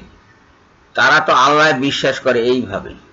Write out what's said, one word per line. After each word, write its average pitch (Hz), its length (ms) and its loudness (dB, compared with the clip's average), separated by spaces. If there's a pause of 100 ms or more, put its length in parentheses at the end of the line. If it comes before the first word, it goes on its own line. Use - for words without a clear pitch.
(960)
তারা 135 240 2
তো 156 140 0 (120)
আল্লাহ 151 220 2 (180)
বিশ্বাস 135 340 -2
করে 123 200 0 (120)
এইভাবে। 98 420 -6 (200)